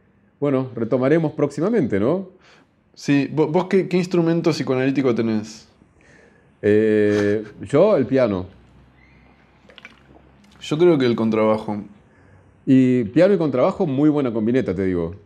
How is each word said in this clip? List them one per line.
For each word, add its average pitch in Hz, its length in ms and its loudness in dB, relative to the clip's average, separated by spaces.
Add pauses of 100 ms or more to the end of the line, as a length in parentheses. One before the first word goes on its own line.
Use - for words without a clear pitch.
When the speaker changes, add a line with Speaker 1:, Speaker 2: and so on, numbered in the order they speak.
(400)
Speaker 1:
bueno, 131 360 -2
retomaremos 135 580 0
próximamente, 147 680 -2
¿no? 175 300 -2 (640)
Speaker 2:
Sí, 143 400 0
vo-, 143 140 0
¿vos 175 180 0
qué, 180 240 0
qué 180 80 0
instrumento 170 540 0
psicoanalítico 131 640 0
tenés? 110 540 -4 (920)
Speaker 1:
Eh, 104 840 2 (200)
yo, 175 340 2
el 160 80 0
piano. 107 400 0 (2250)
Speaker 2:
Yo - 160 -6
creo 170 200 4
que 131 80 2
el 117 120 0
contrabajo. 110 640 0 (840)
Speaker 1:
Y 127 380 4
piano 170 300 2
y 190 40 2
contrabajo, 165 480 -2
muy 143 240 0
buena 139 220 0
combineta, 110 420 0
te 95 120 -4
digo. 87 300 -4 (100)